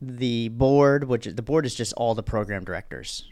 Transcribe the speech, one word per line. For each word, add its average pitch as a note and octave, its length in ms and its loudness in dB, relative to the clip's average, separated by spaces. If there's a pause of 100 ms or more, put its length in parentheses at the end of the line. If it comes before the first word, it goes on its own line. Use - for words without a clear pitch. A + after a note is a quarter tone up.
the A#2+ 500 -2
board, C#3 540 6
which B2 220 -2
is, D#2+ 100 -8
the A#2 60 -4
board D3+ 240 0
is A#2 80 -4
just A#2 200 -6
all A#2 200 0
the A2 80 -4
program G2+ 420 -4
directors, - 680 -10